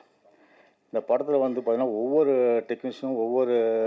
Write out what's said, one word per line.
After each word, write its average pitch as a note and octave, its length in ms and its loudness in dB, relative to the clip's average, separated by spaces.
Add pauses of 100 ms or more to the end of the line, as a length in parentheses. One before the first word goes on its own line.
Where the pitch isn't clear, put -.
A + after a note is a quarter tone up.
(920)
இந்த A2+ 160 -4
படத்துல C#3 320 0
வந்து B2+ 220 -2
பார்த்தீங்கன்னா, A#2 240 0
ஒவ்வொரு B2 840 2
டெக்னீஷியனும் B2+ 480 -8
ஒவ்வொரு A#2+ 360 0 (340)